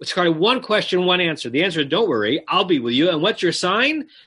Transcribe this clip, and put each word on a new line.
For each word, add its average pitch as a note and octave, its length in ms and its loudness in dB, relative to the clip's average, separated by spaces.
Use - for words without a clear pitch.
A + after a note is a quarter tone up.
It's - 120 -8
kind F3+ 160 2
of D#3+ 80 0
one A#3+ 240 0
question, F#3 440 0
one F3+ 160 2
answer. D#3 280 -4
The C3+ 140 0
answer E3 180 -2
is, C#3 60 -2
"Don't F#3 220 0
worry, A2+ 380 0
I'll F3+ 180 0
be F3 140 2
with A#2+ 140 -2
you." D3+ 160 2
And D#3 120 0
what's G#3+ 200 0
your F3 100 2
sign? B3 560 0